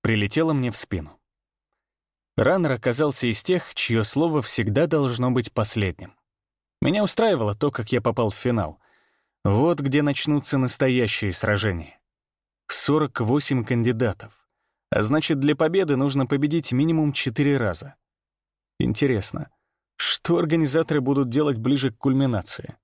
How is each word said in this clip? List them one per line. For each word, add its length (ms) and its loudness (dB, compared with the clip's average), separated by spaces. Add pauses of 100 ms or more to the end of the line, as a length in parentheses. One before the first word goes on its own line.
Прилетело 520 0
мне 160 0
в 80 -6
спину. 420 -8 (1160)
Раннер 360 2
оказался 520 0
из 160 0
тех, 320 -2
чьё 300 0
слово 400 0
всегда 420 0
должно 460 0
быть 200 -2
последним. 640 -4 (680)
Меня 220 2
устраивало 520 0
то, 160 -2
как 200 -6
я 100 0
попал 280 0
в 60 -6
финал. 440 -2 (640)
Вот 360 2
где 220 0
начнутся 560 0
настоящие 760 0
сражения. 680 -2 (680)
Сорок 520 0
восемь 460 0
кандидатов. 840 -2 (420)
А 140 2
значит, 360 0
для 160 2
победы 420 2
нужно 280 2
победить 460 0
минимум 420 2
четыре 440 0
раза. 380 -4 (840)
Интересно, 720 -2 (460)
что 400 0
организаторы 640 2
будут 280 0
делать 280 0
ближе 340 0
к 60 -20
кульминации? 880 -2